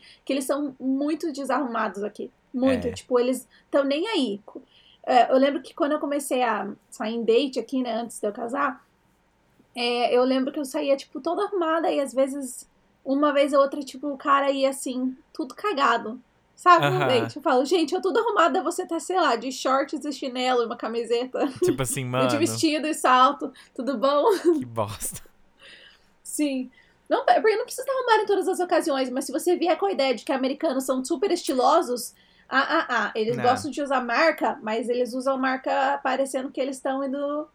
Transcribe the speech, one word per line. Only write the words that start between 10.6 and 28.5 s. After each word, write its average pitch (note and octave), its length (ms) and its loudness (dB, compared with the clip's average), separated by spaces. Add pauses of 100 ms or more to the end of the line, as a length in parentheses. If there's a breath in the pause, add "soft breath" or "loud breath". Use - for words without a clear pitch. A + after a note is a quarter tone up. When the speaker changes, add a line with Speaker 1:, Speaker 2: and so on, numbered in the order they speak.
Speaker 1:
saía, C#4 300 0
tipo, - 240 -8
toda E4+ 260 -2
arrumada E4 460 0
e D4 80 0
às B3+ 140 -4
vezes, C4+ 560 -4 (340)
uma C#4 300 2
vez C#4 200 4
ou C#4 60 6
outra, C#4 220 2
tipo, C4+ 260 -10
o C#4 100 -4
cara C#4 340 2
ia C4+ 180 2
assim, C4 480 -4 (160)
tudo - 220 -10
cagado. B3 640 0 (340)
Sabe, E4+ 340 6
no - 80 2
Speaker 2:
Aham. - 100 2
Speaker 1:
date. B3+ 300 0
Eu C#4 40 -12
falo, C4 220 2
"Gente, D#4+ 320 2
eu F#4 60 -2
toda F#4 180 2
arrumada, F#4+ 420 2
você E4+ 240 -4
tá, E4 140 -4
sei F4+ 160 -4
lá, D4 220 4
de A#3 120 -8
shorts C4+ 540 -2
e D4 80 -6
chinelo B3+ 500 -2
e A#3 40 -2
uma A3 100 -6
camiseta." A#3 720 -2 (160)
Speaker 2:
Tipo C#4 200 2
assim, C3 200 -4
Speaker 1:
<laughs> B2 100 -4
Eu C3 140 2
de B2 80 2
Speaker 2:
"Mano." - 40 0
Speaker 1:
vestido D4 460 0
e D#4 80 -2
salto, C4+ 600 4 (200 loud breath)
"Tudo B3+ 240 -6
bom?" C#4+ 280 2
<laughs> E4+ 340 4
Speaker 2:
Que B3+ 60 -6
bosta. A2+ 560 -6 (1000 loud breath)
Speaker 1:
Sim. C4+ 480 -2 (380 soft breath)
Não, A#4 220 2
é F5 100 6
porque G#4+ 160 4
não A4+ 80 -2
precisa B4 240 -10
estar C5+ 100 -4
arrumado A#4 260 2
em - 20 -4
todas G4 220 0
as F#4 120 -2